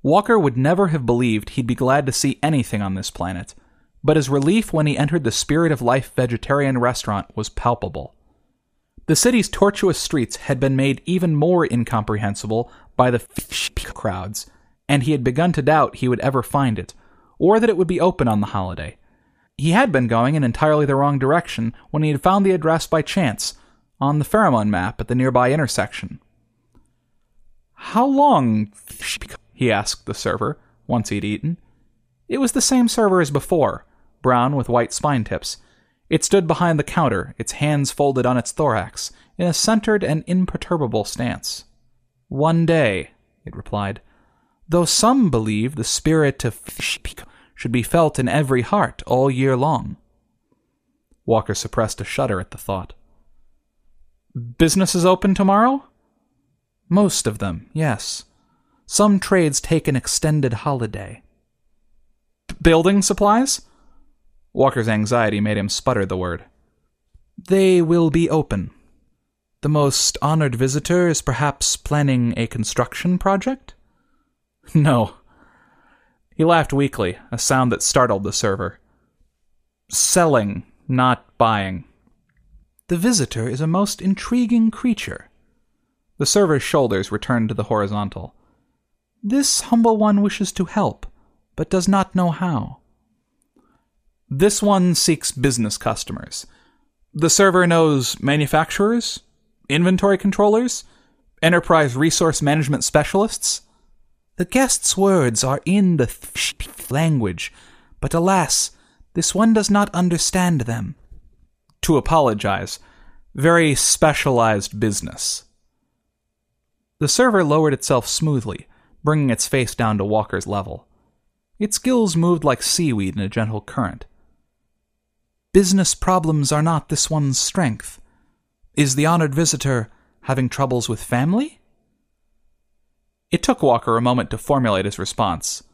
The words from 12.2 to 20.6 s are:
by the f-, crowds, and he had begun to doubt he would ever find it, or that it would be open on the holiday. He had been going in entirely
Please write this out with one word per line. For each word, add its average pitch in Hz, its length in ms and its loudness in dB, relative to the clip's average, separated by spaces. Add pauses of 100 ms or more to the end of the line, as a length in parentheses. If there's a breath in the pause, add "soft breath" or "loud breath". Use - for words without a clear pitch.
by 127 140 4
the 120 120 0 (160)
f-, - 360 -8 (200)
crowds, 95 560 -8 (380 soft breath)
and 139 140 2
he 147 100 0
had 139 100 -2
begun 143 300 0
to 151 100 -2
doubt 143 340 2
he 127 120 -2
would 120 120 2
ever 131 220 0
find 127 360 0
it, 90 140 -12 (460 soft breath)
or 208 220 4
that 233 80 2
it 202 80 2
would 180 100 0
be 170 140 -2
open 170 260 2
on 107 140 2
the 104 80 -2
holiday. 92 480 -8 (600)
He 156 120 0
had 220 220 4
been 127 160 2
going 120 260 2
in 151 80 2
entirely 151 440 2